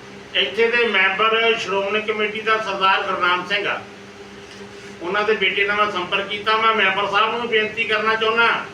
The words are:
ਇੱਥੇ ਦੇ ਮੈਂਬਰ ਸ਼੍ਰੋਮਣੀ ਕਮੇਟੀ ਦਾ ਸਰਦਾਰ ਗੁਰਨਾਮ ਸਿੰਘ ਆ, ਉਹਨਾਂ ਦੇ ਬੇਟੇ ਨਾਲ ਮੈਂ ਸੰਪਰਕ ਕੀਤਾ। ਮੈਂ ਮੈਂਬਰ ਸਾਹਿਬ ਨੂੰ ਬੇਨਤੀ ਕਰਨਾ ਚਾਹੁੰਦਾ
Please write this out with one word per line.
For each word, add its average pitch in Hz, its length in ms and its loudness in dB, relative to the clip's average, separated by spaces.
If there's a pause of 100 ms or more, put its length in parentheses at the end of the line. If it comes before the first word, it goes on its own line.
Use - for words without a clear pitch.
(340)
ਇੱਥੇ 196 360 2
ਦੇ 240 160 2
ਮੈਂਬਰ 214 720 2
ਸ਼੍ਰੋਮਣੀ 196 440 -2
ਕਮੇਟੀ 214 380 -2
ਦਾ 214 180 0
ਸਰਦਾਰ 196 440 0
ਗੁਰਨਾਮ 180 440 0
ਸਿੰਘ 196 220 -2
ਆ, 117 120 -4 (1200)
ਉਹਨਾਂ 196 220 0
ਦੇ 220 80 2
ਬੇਟੇ 196 320 2
ਨਾਲ 202 120 0
ਮੈਂ 208 160 2
ਸੰਪਰਕ 190 360 -2
ਕੀਤਾ। 208 280 0
ਮੈਂ 220 180 4
ਮੈਂਬਰ 196 360 2
ਸਾਹਿਬ 220 280 2
ਨੂੰ 233 100 -4
ਬੇਨਤੀ 220 360 0
ਕਰਨਾ 214 300 0
ਚਾਹੁੰਦਾ 220 600 2